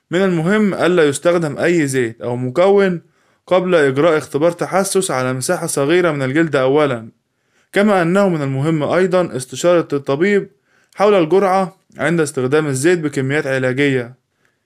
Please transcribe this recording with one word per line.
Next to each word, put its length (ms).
من 120
المهم 500
ألا 340
يستخدم 500
أي 300
زيت 340
أو 140
مكون 680
قبل 280
إجراء 420
اختبار 340
تحسس 600
على 220
مساحة 340
صغيرة 440
من 100
الجلد 340
أولًا، 540
كما 280
أنه 280
من 120
المهم 420
أيضًا 520
استشارة 580
الطبيب 560
حول 180
الجرعة 640
عند 240
استخدام 460
الزيت 320
بكميات 480
علاجية. 680